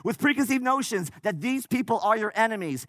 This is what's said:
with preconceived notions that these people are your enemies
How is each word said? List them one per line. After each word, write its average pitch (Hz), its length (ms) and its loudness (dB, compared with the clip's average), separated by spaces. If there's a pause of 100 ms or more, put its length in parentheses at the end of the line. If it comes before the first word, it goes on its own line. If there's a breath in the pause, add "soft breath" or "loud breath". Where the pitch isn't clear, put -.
with 202 120 -2
preconceived 269 460 2
notions 247 480 0 (120)
that 185 180 -2
these 254 260 -2
people 247 320 0
are 208 160 2
your 214 200 0
enemies 196 540 0